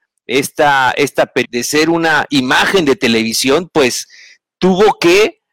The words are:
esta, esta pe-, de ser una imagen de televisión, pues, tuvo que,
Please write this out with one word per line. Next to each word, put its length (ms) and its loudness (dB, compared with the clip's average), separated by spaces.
esta, 640 0
esta 340 -2
pe-, 240 -4
de 160 -6
ser 240 0
una 400 0
imagen 560 0
de 120 0
televisión, 760 -2
pues, 360 -2
tuvo 420 2
que, 400 2